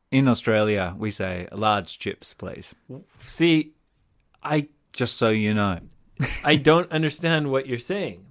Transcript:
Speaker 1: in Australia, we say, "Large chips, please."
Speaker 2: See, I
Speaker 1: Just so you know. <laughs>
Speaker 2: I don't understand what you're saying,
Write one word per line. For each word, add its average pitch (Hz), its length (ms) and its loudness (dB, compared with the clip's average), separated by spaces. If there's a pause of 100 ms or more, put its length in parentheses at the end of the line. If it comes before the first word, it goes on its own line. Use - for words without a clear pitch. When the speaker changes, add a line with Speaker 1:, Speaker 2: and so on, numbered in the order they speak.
(120)
Speaker 1:
in 135 160 4
Australia, 107 680 2
we 107 140 -6
say, 92 400 -6
"Large 104 480 -2
chips, - 340 -10
please." - 400 -14 (480)
Speaker 2:
See, 160 520 0 (680)
I 147 260 -2 (260)
Speaker 1:
Just - 240 -2
so 113 120 2
you 107 240 2
know. 101 260 0 (340)
<laughs> - 320 -6
Speaker 2:
I 151 120 4
don't 156 340 4
understand 156 600 -2
what 135 160 0
you're 123 120 -4
saying, 120 520 -8